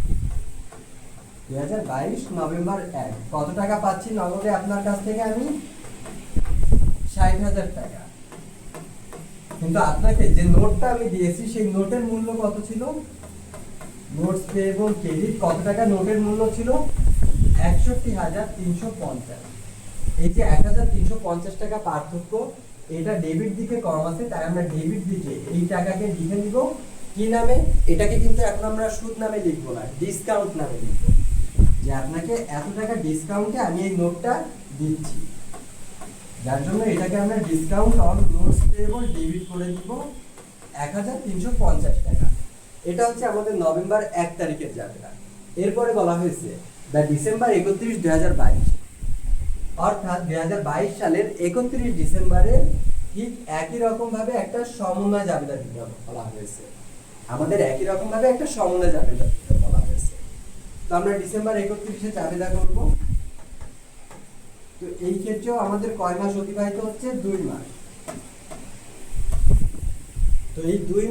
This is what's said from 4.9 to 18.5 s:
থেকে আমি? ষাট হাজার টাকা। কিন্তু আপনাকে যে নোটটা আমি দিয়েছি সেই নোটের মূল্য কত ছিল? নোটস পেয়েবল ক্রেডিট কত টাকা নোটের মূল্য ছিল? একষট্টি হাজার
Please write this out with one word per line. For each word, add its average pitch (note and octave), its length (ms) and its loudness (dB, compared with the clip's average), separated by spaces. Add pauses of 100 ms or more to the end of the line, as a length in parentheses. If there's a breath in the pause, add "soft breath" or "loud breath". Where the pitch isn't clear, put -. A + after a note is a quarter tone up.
থেকে G#3+ 240 -6
আমি? B3 160 -6 (1700)
ষাট - 220 4 (100)
হাজার F#3+ 220 -2 (100)
টাকা। - 220 -12 (1600)
কিন্তু E3 180 -4 (120)
আপনাকে - 340 4 (120)
যে E3+ 80 4 (100)
নোটটা G#3+ 400 6
আমি A#3 200 -2
দিয়েছি F3+ 280 -2 (100)
সেই G#3+ 140 -2 (100)
নোটের A#3 340 -2
মূল্য A3+ 180 -4 (140)
কত G3+ 140 -4 (120)
ছিল? A3 140 -8 (1400)
নোটস F#3 240 -4 (100)
পেয়েবল G3 380 -2 (100)
ক্রেডিট E3 320 -4 (120)
কত E3 140 -2 (100)
টাকা G#3+ 140 -2 (100)
নোটের G3+ 320 0
মূল্য G#3+ 180 -2 (140)
ছিল? A#3 120 -4 (1000)
একষট্টি A#3+ 420 4 (100)
হাজার F#3 260 -4 (100)